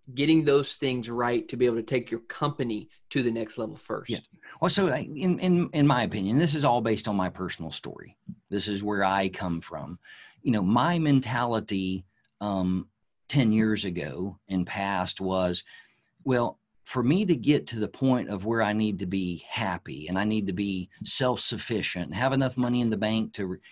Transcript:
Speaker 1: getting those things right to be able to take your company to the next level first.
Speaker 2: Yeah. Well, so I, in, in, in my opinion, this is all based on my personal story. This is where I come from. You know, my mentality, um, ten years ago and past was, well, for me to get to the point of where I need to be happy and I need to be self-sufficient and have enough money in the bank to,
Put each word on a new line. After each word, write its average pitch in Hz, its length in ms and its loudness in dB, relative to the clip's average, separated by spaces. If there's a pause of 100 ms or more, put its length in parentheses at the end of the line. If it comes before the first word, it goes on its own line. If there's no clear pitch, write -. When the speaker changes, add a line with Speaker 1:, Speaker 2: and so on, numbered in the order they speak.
(140)
Speaker 1:
getting 151 300 6
those 143 320 4
things 127 320 -2
right 120 400 0
to 127 80 -8
be 123 80 4
able 117 120 4
to 117 60 -2
take 120 280 -2
your 113 100 -4
company 123 680 -4 (180)
to 139 140 0
the 120 80 2
next 113 260 -6
level 110 180 -6
first. - 360 -10
Speaker 2:
Yeah. 110 80 -4 (420)
Well, 175 80 2
so 190 200 4
I, 127 100 0
in, 156 420 0
in, 175 320 2
in 147 140 6
my 123 160 6
opinion, 101 340 0
this 156 180 4
is 151 80 -2
all 123 200 2
based 110 260 0
on 101 80 0
my 92 140 0
personal 85 400 -8
story. - 480 -12 (320)
This 98 180 -2
is 101 140 -2
where 104 200 0
I 98 280 2
come 87 320 -4
from. 78 360 -12 (440)
You 127 100 0
know, 107 80 2
my 120 380 2
mentality, 113 1040 0 (380)
um, 92 480 -2 (380)
ten 123 220 4
years 107 360 2
ago 85 520 -6 (100)
and 92 180 -2
past 98 560 -4
was, 92 420 0 (600)
well, 123 340 0 (260)
for 127 180 -2
me 165 220 4
to 175 100 4
get 139 340 2
to 113 120 -6
the 104 80 -2
point 127 400 2
of 95 160 -6
where 113 160 2
I 104 140 2
need 107 240 2
to 98 80 -4
be 90 420 -4
happy 82 580 -6
and 92 120 -4
I 104 60 0
need 107 240 0
to 95 40 -4
be 92 380 -4 (120)
self-sufficient 107 1000 -2
and 73 100 -12
have 131 200 0
enough 131 240 0
money 123 240 0
in 117 80 2
the 104 80 -2
bank 110 340 0
to, 92 260 -6 (140)